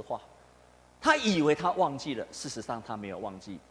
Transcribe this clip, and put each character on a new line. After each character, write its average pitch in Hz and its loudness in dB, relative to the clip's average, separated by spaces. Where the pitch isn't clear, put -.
话， 113 -6
他 311 4
以 214 2
为 151 6
他 175 0
忘 165 2
记 139 -4
了， 107 -6
事 - -10
实 120 -8
上 113 -6
他 113 -6
没 104 -8
有 92 -6
忘 98 -8
记。 95 -12